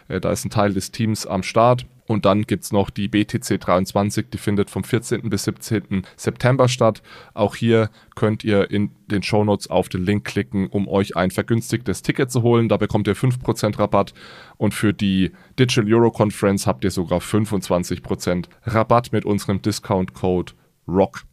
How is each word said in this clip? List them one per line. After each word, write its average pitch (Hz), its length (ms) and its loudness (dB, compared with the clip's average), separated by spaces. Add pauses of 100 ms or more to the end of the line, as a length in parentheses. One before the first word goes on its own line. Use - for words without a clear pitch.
Äh, 92 120 -4
da 90 120 -2
ist - 140 -4
ein - 60 -8
Teil 101 220 2
des 95 180 -6
Teams 110 360 -2
am 95 160 -2
Start. 123 420 2 (200)
Und 104 200 0
dann 98 160 4
gibt's 104 320 -4
noch 101 160 2
die 101 180 -6
B 104 160 2
T - 160 -6
C - 180 -2
dreiundzwanzig, 101 720 0
die - 80 -8
findet 101 320 -2
vom 95 140 -6
vierzehnten 113 460 -4
bis 101 160 -2
siebzehnten 101 560 -4 (160)
September 127 500 2
statt. 113 340 2 (320)
Auch 104 220 0
hier 113 340 2 (240)
könnt 107 300 -2
ihr 101 260 2
in 104 220 -2 (180)
den 98 140 -2
Shownotes 104 460 0
auf 90 180 2
den 90 160 -6
Link 101 220 0
klicken, 98 420 -4
um 101 220 -4
euch 98 260 0
ein 92 160 0
vergünstigtes 113 720 -2
Ticket 139 280 -2
zu 123 120 0
holen. 117 260 4
Da 104 80 2
bekommt 104 320 0
ihr 101 80 2
fünf 127 240 0
Prozent 110 400 -2
Rabatt. 101 340 2 (440)
Und 107 160 0
für 107 180 0
die 95 400 2 (260)
Digital 120 360 2
Euro 117 180 6
Conference 101 560 0
habt 95 160 -2
ihr 98 80 0
sogar 87 300 -2
fünfundzwanzig 92 800 -2
Prozent 90 460 -4 (140)
Rabatt 117 500 2
mit 107 100 0
unserem 101 380 -2
Discount-Code 92 920 -2 (340)
rock. 95 360 2 (120)